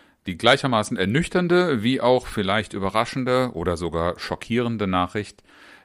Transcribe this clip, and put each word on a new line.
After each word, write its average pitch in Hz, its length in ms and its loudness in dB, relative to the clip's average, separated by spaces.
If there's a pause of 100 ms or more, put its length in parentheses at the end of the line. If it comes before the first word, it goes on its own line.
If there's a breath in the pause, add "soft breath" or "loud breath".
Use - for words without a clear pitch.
(260 loud breath)
Die 87 120 -6
gleichermaßen 120 580 2
ernüchternde, 170 840 0
wie 127 180 0
auch 123 280 4
vielleicht 101 440 -2
überraschende 120 800 0
oder 87 240 -2
sogar 85 440 -2
schockierende 113 680 -4
Nachricht 92 560 -2 (420 loud breath)